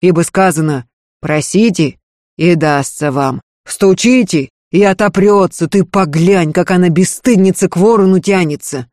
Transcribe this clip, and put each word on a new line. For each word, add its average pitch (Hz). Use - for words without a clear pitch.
ибо 170
сказано: 156
«Просите, 156
и 170
дастся 151
вам, 131
стучите, 190
и 190
отопрётся». 196
Ты 196
поглянь, 165
как 175
она, 180
бесстыдница, 190
к -
ворону 190
тянется. 151